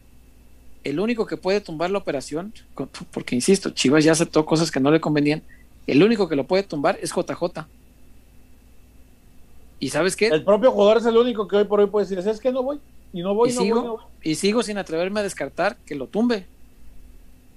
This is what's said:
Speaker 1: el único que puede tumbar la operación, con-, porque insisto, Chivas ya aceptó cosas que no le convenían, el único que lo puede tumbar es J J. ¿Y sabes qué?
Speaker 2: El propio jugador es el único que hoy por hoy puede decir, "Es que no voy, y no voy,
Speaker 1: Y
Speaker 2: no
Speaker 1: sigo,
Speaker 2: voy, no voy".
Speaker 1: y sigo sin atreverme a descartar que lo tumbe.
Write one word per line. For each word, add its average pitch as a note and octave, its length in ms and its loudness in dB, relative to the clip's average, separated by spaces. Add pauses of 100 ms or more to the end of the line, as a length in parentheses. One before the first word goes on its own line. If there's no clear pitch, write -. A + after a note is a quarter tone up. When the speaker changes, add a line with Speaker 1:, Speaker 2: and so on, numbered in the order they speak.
(840)
Speaker 1:
el C#3+ 160 -4
único A3 260 -2
que D#3+ 100 -8
puede G3 240 -2
tumbar E3+ 300 -6
la G3 80 -2
operación, E3 540 -6 (220)
con-, C3+ 140 -8 (240)
porque - 220 -6
insisto, F#3+ 360 2
Chivas D3 340 2
ya D#3+ 80 6
aceptó D#3 320 0
cosas D#3+ 260 0
que - 100 -4
no C3+ 100 2
le D#3+ 100 4
convenían, D3+ 420 0 (440)
el C#3 160 4
único G#3 260 2
que D#3 80 -2
lo - 100 -2
puede F#3+ 160 0
tumbar E3 380 -2
es E3 120 -8
J E3 220 -4
J. - 340 -8 (2000)
¿Y C#3 80 -4
sabes E3+ 260 0
qué? G#3 140 2
Speaker 2:
El D3+ 160 2
propio G#3 260 6
jugador G#3 280 6
es A3+ 80 0
el A3+ 100 4
único A3+ 320 2
que F3+ 80 0
hoy G#3 80 4
por G3+ 160 2
hoy G#3 60 6
puede G3+ 200 0
decir, F#3+ 200 -6
"Es G#3+ 140 -4
que B3+ 120 0
no C4 100 -2
voy, C#4+ 160 -4 (340)
y F3+ 100 -8
no G3 120 -2
voy, A#3+ 160 2
Speaker 1:
Y - 40 -2
Speaker 2:
no B3 80 -2
Speaker 1:
sigo, A3+ 180 2
Speaker 2:
voy, B3+ 60 -6
no A#3 100 -6
voy". - 60 -14 (200)
Speaker 1:
y D#3 140 -2
sigo G#3 260 2
sin G3+ 160 -6
atreverme F#3 420 -4
a - 40 -2
descartar E3+ 600 -4
que D3 120 -12
lo C3 100 -8
tumbe. G#3+ 400 -2 (1120)